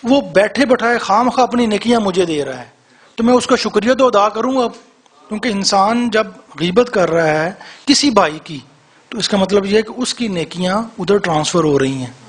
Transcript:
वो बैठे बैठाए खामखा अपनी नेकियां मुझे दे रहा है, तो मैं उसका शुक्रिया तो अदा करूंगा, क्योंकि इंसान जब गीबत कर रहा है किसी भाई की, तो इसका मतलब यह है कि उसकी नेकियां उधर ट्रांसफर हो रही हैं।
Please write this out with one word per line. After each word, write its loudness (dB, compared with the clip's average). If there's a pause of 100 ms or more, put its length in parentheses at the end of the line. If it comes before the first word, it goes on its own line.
वो 4 (140)
बैठे 2
बैठाए 0
खामखा 0
अपनी 0
नेकियां 0
मुझे 0
दे -4
रहा -10
है, -18 (460)
तो -2
मैं 4
उसका 2
शुक्रिया 0
तो 2
अदा 2
करूंगा, -2
क्योंकि -10
इंसान 0
जब -2 (240)
गीबत 2
कर 0
रहा 2
है -2 (280)
किसी 2
भाई 2
की, -12 (480)
तो -10
इसका -2
मतलब 2
यह 0
है 2
कि -10
उसकी -6
नेकियां -4 (180)
उधर 2
ट्रांसफर 0
हो 2
रही 0
हैं। -10 (140)